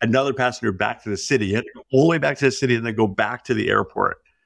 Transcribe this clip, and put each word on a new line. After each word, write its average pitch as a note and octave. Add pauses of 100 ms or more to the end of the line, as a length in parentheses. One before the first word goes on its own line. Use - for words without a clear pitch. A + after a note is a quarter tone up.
another C3
passenger B2
back G#2
to A2
the G2
city. A2
You G2
had A#2
to -
go -
all C3+
the E3
way E3
back C#3+
to C#3
the C3
city B2
and A#2
then A2+
go A2
back A2
to B2
the G#2+
airport. - (280)